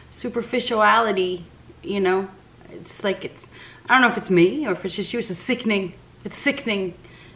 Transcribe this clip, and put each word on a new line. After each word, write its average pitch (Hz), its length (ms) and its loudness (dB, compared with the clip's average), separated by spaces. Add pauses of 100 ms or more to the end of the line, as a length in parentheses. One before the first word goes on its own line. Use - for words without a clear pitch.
(100)
superficiality, 214 1400 0 (360)
you 202 180 -2
know? 190 280 2 (440)
It's - 320 -12
like, 190 200 -2
it's, - 220 -14 (420)
I 240 60 4
don't 262 80 6
know 233 80 6
if - 80 -4
it's - 120 -4
me 190 360 4
or 196 60 0
if 175 120 -6
it's 185 100 -6
just - 180 -6
you. 233 80 -2
It's 196 100 -6
a 175 40 -6
sickening, 202 600 -2 (300)
it's 202 120 -12
sickening. 202 580 -2 (420)